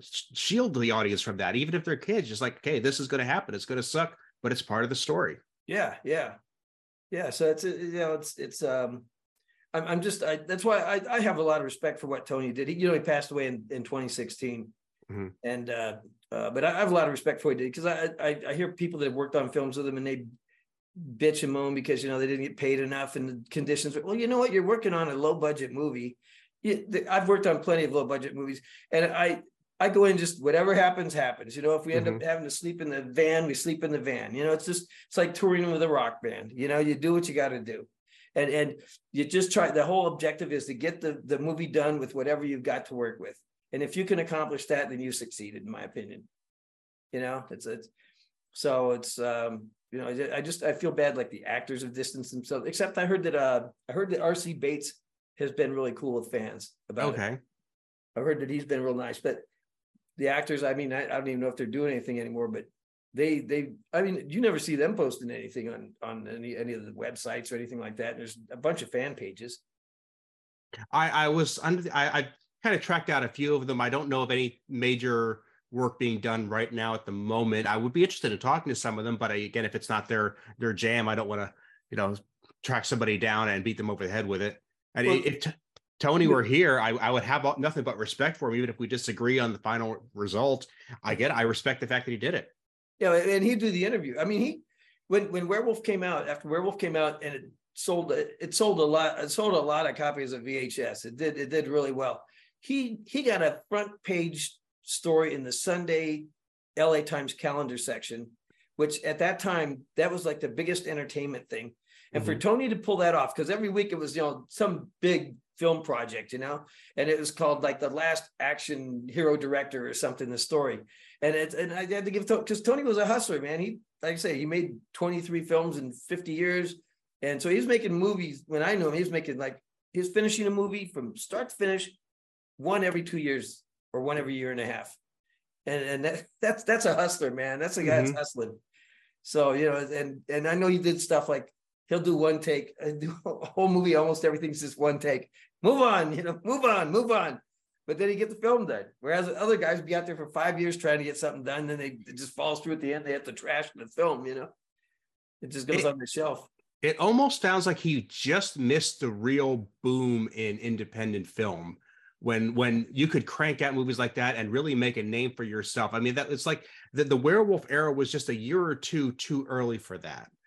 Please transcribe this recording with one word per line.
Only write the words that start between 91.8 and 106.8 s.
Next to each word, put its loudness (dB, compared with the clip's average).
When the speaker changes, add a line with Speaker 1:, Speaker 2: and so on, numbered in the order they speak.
Speaker 1:
the -4
fact 0
that -4
he -4
did -2
it. -6
Speaker 2:
Yeah, 4
and 4
he'd 4
do 2
the 0
interview. -2
I 0
mean, 2
he, -2
when, 2
when -2
Werewolf 2
came 0
out, -2
after -6
Werewolf 0
came 0
out, 0
and -6
it -12
sold, 0
it -2
sold 4
a 6
lot, 4
it -4
sold 2
a 6
lot 2
of -6
copies -2
of -8
V -4
H -4
S. -4
It -12
did, -2
it -4
did 2
really 2
well. -2
He, -2
he -4
got 4
a 2
front -2
page -4
story 2
in -4
the -8
Sunday 0
L 6